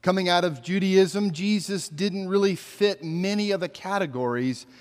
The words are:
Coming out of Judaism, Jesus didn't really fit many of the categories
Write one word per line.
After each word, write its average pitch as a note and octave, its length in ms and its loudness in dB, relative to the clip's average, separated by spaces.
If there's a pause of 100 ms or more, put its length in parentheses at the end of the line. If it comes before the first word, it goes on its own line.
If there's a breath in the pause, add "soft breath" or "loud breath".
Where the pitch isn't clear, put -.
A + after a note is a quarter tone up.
Coming F#3 260 2
out F3 160 4
of D3 180 -2
Judaism, F#3+ 680 2
Jesus G3 580 -2
didn't F#3 400 -4
really G3 280 2
fit - 480 -2
many G3 480 0
of F#3+ 80 0
the F3+ 80 -4
categories B2+ 960 -2 (140 loud breath)